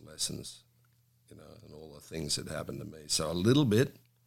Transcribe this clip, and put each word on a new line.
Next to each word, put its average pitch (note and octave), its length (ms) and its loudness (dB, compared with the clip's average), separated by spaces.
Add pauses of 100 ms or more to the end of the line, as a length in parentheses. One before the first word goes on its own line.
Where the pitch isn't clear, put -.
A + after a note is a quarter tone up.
lessons, D2+ 580 -6 (680)
you D2 60 -20
know, D#2 280 -20
and D2+ 100 -18
all D2+ 200 -16
the D2 80 -18
things D#2 340 -4
that - 120 -4
happened D2+ 320 -6
to D2+ 60 -8
me. D#2 220 -14
So D#2 220 0
a E2 40 -2
little A#2+ 320 6
bit A#2 300 4 (320)